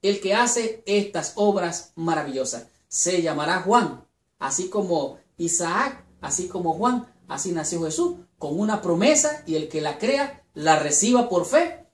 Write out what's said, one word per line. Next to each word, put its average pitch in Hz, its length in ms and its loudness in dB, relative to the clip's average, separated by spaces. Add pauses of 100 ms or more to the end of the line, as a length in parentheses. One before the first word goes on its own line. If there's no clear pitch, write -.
el 196 180 2
que 196 140 0
hace 226 520 0
estas - 500 0
obras 196 600 0
maravillosas. 139 720 -4 (200)
Se 175 340 0
llamará 160 400 0
Juan, 190 440 2 (340)
así 160 300 -4
como 170 480 -2 (200)
Isaac, 175 680 -2 (180)
así 156 260 -6
como 170 260 -4
Juan, 240 340 0 (200)
así - 240 -6
nació 165 320 -2
Jesús, 175 320 -2 (220)
con 151 220 -4
una 214 220 0
promesa, 294 680 2
y 160 80 -2
el 156 140 -2
que 156 120 -4
la 147 160 -4
crea, 277 460 -2 (100)
la 156 240 4
reciba 208 520 4
por 175 160 2
fe - 480 2